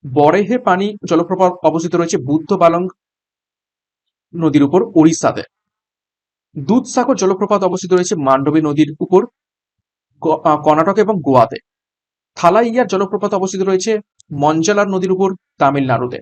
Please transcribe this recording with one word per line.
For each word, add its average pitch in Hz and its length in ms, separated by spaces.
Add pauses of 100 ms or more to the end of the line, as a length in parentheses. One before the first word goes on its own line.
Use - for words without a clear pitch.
(140)
বরেহে 175 440
পানি 202 380 (120)
জলপ্রপাত 180 440 (100)
অবস্থিত 165 320
রয়েছে 170 220
বুদ্ধ 151 360
বালং 175 360 (1500)
নদীর 151 260
উপর 156 200 (120)
ওড়িশাতে। 160 480 (1160)
দুধসাগর 240 560
জলপ্রপাত 196 500
অবস্থিত 180 280
রয়েছে 180 240
মান্ডবী 139 440
নদীর 147 400
উপর 185 260 (920)
ক-, 156 240
আহ, 151 180
কর্ণাটক 160 360
এবং 208 220
গোয়াতে। 127 360 (760)
থালাইয়ার 226 520
জলপ্রপাত 196 480
অবস্থিত 190 260
রয়েছে 190 380 (340)
মঞ্জালার 165 560
নদীর 190 220
উপর 190 240 (240)
তামিলনাড়ুতে। 127 640